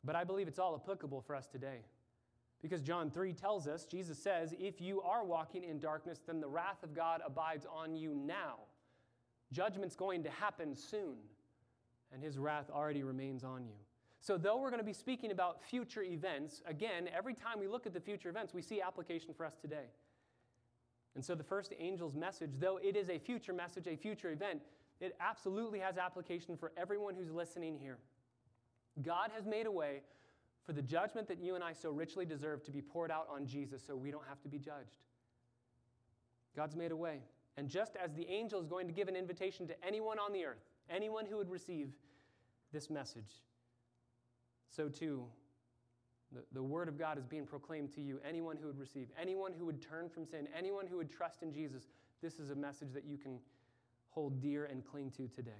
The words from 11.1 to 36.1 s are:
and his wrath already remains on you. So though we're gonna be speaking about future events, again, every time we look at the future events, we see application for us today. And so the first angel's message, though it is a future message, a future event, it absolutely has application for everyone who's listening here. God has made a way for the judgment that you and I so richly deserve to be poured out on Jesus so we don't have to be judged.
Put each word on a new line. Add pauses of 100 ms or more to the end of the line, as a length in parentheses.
and
his
wrath
already
remains
on
you. (460)
So
though
we're
gonna
be
speaking
about
future
events,
again,
every
time
we
look
at
the
future
events,
we
see
application
for
us
today. (1200)
And
so
the
first
angel's
message,
though
it
is
a
future
message,
a
future
event, (360)
it
absolutely
has
application
for
everyone
who's
listening
here. (1000)
God
has
made
a
way (640)
for
the
judgment
that
you
and
I
so
richly
deserve
to
be
poured
out
on
Jesus
so
we
don't
have
to
be
judged. (1500)